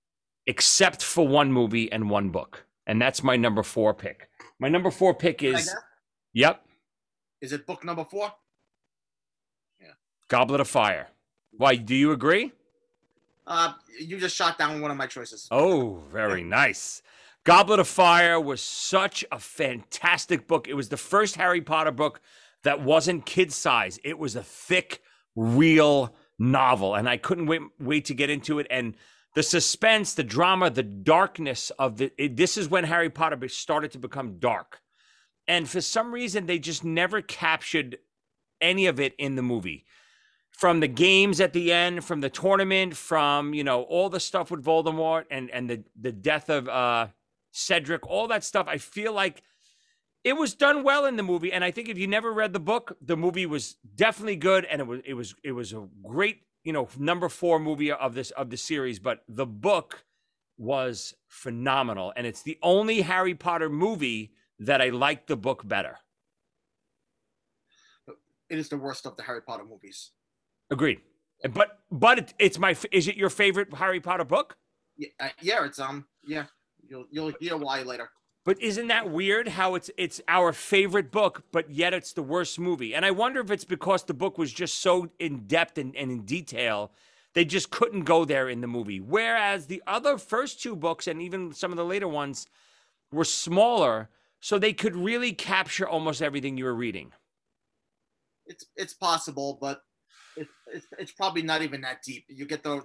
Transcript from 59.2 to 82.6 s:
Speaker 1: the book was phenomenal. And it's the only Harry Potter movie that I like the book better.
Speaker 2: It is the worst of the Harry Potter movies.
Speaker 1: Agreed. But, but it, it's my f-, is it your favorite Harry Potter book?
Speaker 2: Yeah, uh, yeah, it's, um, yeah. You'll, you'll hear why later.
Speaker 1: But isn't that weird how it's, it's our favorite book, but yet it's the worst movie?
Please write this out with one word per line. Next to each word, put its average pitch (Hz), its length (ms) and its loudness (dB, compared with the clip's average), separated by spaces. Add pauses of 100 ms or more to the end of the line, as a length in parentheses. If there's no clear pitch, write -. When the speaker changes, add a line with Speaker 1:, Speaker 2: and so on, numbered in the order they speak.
Speaker 1:
the 120 180 -6
book 156 580 -2 (520)
was 127 580 -6 (120)
phenomenal. 120 880 -4
And 123 120 -6
it's - 140 -12
the 156 200 -10
only 208 400 2
Harry 185 320 0
Potter 165 340 -2
movie 147 600 -2 (300)
that 131 200 2
I 127 100 2
like 139 360 -2
the 151 100 -2
book 113 300 -4
better. 98 320 -4 (2500)
Speaker 2:
It 160 100 -6
is 151 100 -6
the 147 100 -6
worst 135 260 -10
of 131 120 -12
the 117 80 -14
Harry 120 180 -10
Potter 110 220 -12
movies. 101 480 -20 (580)
Speaker 1:
Agreed. 139 300 0 (520)
But, 208 260 0 (140)
but 226 260 4
it, - 200 -8
it's 190 200 4
my 185 120 2
f-, - 200 -4
is 175 160 2
it 208 100 -4
your 196 120 2
favorite 196 460 0
Harry 185 260 -2
Potter 175 240 -2
book? 180 320 0 (400)
Speaker 2:
Yeah, 147 120 -12 (120)
uh, 135 80 -6 (120)
yeah, 185 240 0
it's, 143 140 -10
um, 139 280 -8 (200)
yeah. 147 200 -8 (400)
You'll, 127 240 -18
you'll 156 300 -6
hear 170 160 -6
why 135 260 -4
later. 123 280 -12 (340)
Speaker 1:
But 190 160 0
isn't 226 280 -4
that 220 220 0
weird 196 380 0
how 185 260 -2
it's, 175 220 -8
it's - 320 -6
our 170 240 4
favorite 196 580 2
book, 202 400 0
but 165 200 -2
yet 170 240 0
it's 175 180 -6
the 165 100 -6
worst 156 360 -4
movie? 147 360 -4